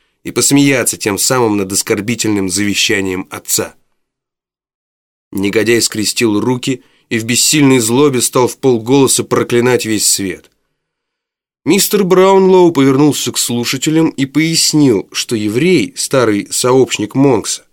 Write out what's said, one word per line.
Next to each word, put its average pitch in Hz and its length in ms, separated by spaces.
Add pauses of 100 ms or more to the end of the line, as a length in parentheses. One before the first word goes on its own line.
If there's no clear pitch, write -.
(240)
и - 80
посмеяться 135 640
тем 98 200
самым 117 400
над 98 140
оскорбительным 104 800
завещанием 98 800
отца». 101 460 (1500)
Негодяй 104 500
скрестил 107 600
руки 123 420 (260)
и 117 120
в 110 40
бессильной 131 540
злобе 123 420
стал - 280
вполголоса 123 720
проклинать 120 640
весь 107 220
свет. 90 420 (1160)
Мистер 196 380
Браунлоу 185 680
повернулся 135 600
к - 60
слушателям 139 720
и - 160
пояснил, 151 880
что - 240
еврей, 113 580
старый 107 560
сообщник 123 640
Монкса, 131 580